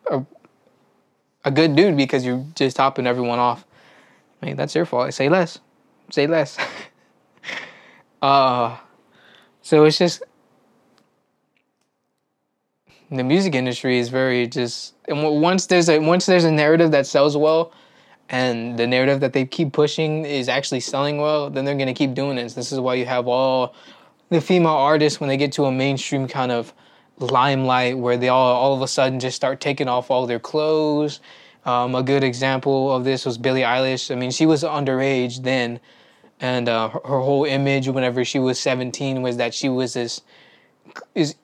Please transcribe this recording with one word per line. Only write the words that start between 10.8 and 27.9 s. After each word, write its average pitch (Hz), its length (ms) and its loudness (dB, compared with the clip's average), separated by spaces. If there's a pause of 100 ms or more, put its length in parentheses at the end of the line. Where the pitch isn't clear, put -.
the 131 140 -4
music 165 320 2
industry 127 420 0
is 120 120 -2
very 127 360 0
just, 120 480 -6 (140)
and 151 80 -2
w-, 151 240 2
once 180 260 2
there's 175 220 4
a, 156 100 6
once 156 280 2
there's 180 180 4
a 160 80 4
narrative 156 400 4
that 139 120 4
sells 147 320 2
well, 160 360 2 (560)
and 120 500 -4
the 117 80 2
narrative 131 320 2
that 135 140 0
they 135 120 2
keep 143 280 -2
pushing 156 520 0
is 139 240 -4
actually 135 300 -2
selling 143 400 -2
well, 147 320 0
then 135 140 -4
they're 143 100 -2
gonna 135 180 -2
keep 131 220 -2
doing 135 220 -4
this. 120 180 -8
This 123 160 -8
is 135 80 -4
why 127 160 -2
you 127 120 -2
have 123 200 -2
all 131 480 0 (540)
the 165 120 2
female 170 300 2
artists, 147 480 2
when 143 100 -4
they 135 80 0
get 139 160 0
to 147 120 0
a 131 80 0
mainstream 131 560 -2
kind 127 240 -4
of 117 200 -4 (460)
limelight, 127 800 2